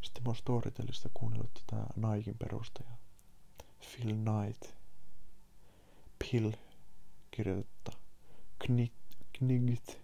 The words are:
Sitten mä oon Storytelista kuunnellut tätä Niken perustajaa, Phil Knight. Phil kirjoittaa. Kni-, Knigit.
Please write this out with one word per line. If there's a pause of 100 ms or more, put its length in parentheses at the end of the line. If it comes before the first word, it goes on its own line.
Sitten
mä
oon
Storytelista
kuunnellut
tätä (100)
Niken
perustajaa, (840)
Phil
Knight. (1500)
Phil (800)
kirjoittaa. (680)
Kni-, (460)
Knigit.